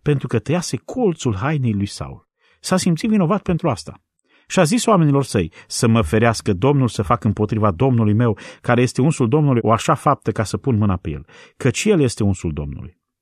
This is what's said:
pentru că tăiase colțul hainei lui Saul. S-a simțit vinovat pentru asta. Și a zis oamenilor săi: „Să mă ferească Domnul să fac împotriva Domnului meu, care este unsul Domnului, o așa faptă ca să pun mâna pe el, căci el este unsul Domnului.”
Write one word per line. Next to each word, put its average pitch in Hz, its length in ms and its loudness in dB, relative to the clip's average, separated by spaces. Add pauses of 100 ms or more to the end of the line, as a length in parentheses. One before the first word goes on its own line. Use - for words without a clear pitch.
pentru 139 260 -2
că 120 120 -2
tăiase 160 380 -4
colțul 165 580 -2
hainei 127 380 -2
lui 101 120 -2
Saul. - 420 -12 (320)
S-a - 180 -2
simțit 180 320 0
vinovat 196 320 2
pentru 170 280 -2
asta. - 320 -8 (480)
Și - 100 0
a 185 40 6
zis 190 220 0
oamenilor 151 380 4
săi: 90 280 -2 (160)
„Să - 200 -2
mă 113 140 4
ferească 110 520 0
Domnul 131 340 2
să - 140 -4
fac 117 220 -2
împotriva 107 480 0
Domnului 113 420 2
meu, 110 240 2 (240)
care 120 200 2
este 127 200 0
unsul 135 280 2
Domnului, 139 340 2
o 107 80 2
așa 101 220 0
faptă - 380 -2
ca 107 120 -2
să 104 140 -4
pun 117 200 0
mâna 101 180 2
pe 85 140 -8
el, 71 160 -10 (320)
căci - 280 0
el 208 140 4
este 123 240 0
unsul 92 300 -2
Domnului.” 71 460 -10 (220)